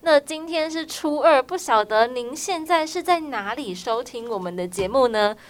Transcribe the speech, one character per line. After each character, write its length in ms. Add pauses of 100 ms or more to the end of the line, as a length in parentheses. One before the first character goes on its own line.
那 140
今 300
天 240
是 140
初 320
二， 260
不 140
晓 260
得 240
您 260
现 320
在 220
是 160
在 160
哪 360
里 200
收 260
听 280
我 100
们 160
的 100
节 220
目 220
呢？ 260 (140)